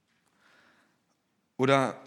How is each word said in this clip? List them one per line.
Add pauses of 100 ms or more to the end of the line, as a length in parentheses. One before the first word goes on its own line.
(1600)
Oder